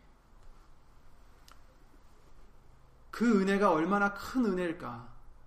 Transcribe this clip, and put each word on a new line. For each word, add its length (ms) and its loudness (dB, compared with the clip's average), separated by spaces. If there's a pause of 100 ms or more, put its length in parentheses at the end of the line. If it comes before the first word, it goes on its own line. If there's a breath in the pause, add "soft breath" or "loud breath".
(3000)
그 320 4
은혜가 280 4
얼마나 440 2
큰 320 -2
은혜일까? 680 -4 (320)